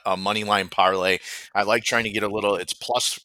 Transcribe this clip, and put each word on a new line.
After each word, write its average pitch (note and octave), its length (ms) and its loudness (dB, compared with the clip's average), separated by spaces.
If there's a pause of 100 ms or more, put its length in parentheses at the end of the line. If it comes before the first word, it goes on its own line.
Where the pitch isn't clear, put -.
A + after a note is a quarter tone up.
a F#2+ 120 0
money G#2 280 -2
line G2+ 240 0
parlay. F#2 500 2 (360)
I G2+ 80 2
like A2+ 220 2
trying A#2 200 0
to G#2+ 60 -4
get G#2 120 -2
a G#2 60 0
little, G2+ 280 0
it's F2+ 180 -6
plus - 500 -4